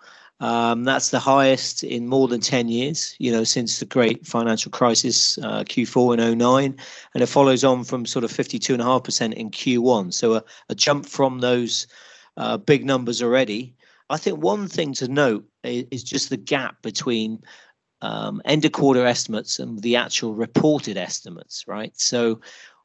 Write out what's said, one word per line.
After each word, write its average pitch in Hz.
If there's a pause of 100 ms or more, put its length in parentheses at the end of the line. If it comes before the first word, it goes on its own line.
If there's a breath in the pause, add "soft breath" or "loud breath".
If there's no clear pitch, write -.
(400 loud breath)
Um, 117
that's 131
the 135
highest 135
in 120
more 131
than 117
ten 120
years, 127
you 123
know, 113
since 113
the -
great 113
financial 113
crisis, -
uh, 107
Q 117
four 123
in 117
oh 117
nine. 131 (380 loud breath)
And 127
it -
follows 131
on 127
from 123
sort 123
of 110
fifty-two -
and 120
a -
half 127
percent 117
in 110
Q 123
one. 110
So 113
a, 110 (260 loud breath)
a -
jump 143
from 131
those, 123 (480 loud breath)
uh, 117
big 131
numbers 120
already. 123 (380 soft breath)
I 151
think 151
one 196
thing 156
to 131
note 127 (200)
is, 123
is 123
just -
the 131
gap 131
between, 110 (600 loud breath)
um, 107
end 151
of -
quarter 127
estimates 113
and 117
the 117
actual 117
reported 110
estimates, -
right? 101
So 117 (440 loud breath)